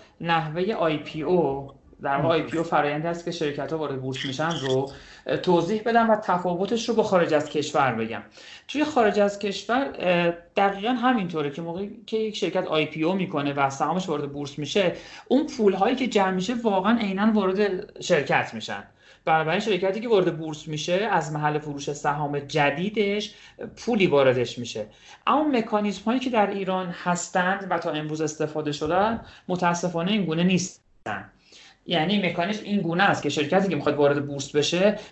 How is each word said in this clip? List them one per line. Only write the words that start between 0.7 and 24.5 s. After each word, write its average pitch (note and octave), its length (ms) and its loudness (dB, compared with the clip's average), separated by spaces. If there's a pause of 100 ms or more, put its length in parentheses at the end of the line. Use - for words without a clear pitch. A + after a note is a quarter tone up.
آی D#3 220 0
پی D#3 260 -8
او، C#3 480 0 (320)
در C#3 140 0
واقع D#3+ 180 2
آی D#3 80 2
پی D#3 160 -4
او E3 60 0
فرآیندی D3+ 420 0
است E3+ 180 -6
که F3 60 -4
شرکت‌ها D3 480 -4
وارد C#3 220 -6
بورس C3 260 -6
می‌شن D3 240 -2
رو، C3 420 -2 (340)
اه، D3 100 0
توضیح F3 460 2
بدم A3+ 280 4
و G#3+ 60 6
تفاوتش F#3+ 720 -2
رو A3+ 60 0
با G#3+ 80 4
خارج E3+ 320 4
از D3 140 2
کشور C#3 460 0
بگم. A2+ 280 -4 (460)
توی D4 160 -2
خارج G#3+ 360 4
از G3+ 180 2
کشور، A#3 600 -2
اه، F3 320 2 (260)
دقیقاً G3 320 2
همینطوره G#3 600 0
که E3+ 120 -8
موقعی F3+ 440 -8
که A3 100 -4
یک A3 200 -2
شرکت F#3 300 0
آی D#3 200 2
پی D#3+ 160 -6
او E3 120 2
می‌کنه D3 380 -2
و C#3 180 2
سهامش E3 380 -2
وارد D3 240 -4
بورس C#3+ 260 -8
می‌شه، E3 380 0 (320)
اون C4+ 180 4
پول‌هایی G3+ 500 2
که B3+ 100 -2
جمع F#3+ 240 2
می‌شه F#3 240 -2
واقعاً A3 440 2
عیناً G3+ 340 2
وارد F#3+ 680 0
شرکت D3 540 2
می‌شن. G#2+ 280 -8 (420)
بنابراین D#3+ 360 2
شرکتی G3 400 0
که B3 80 -6
وارد F3 300 2
بورس D#3 300 -10
می‌شه F3 420 -2
از D#3 220 0
محل D3+ 260 0
فروش D3 340 -6
سهام C#3+ 460 -4
جدیدش F#3+ 960 0 (420)
پولی G#3+ 300 2
واردش C3 520 4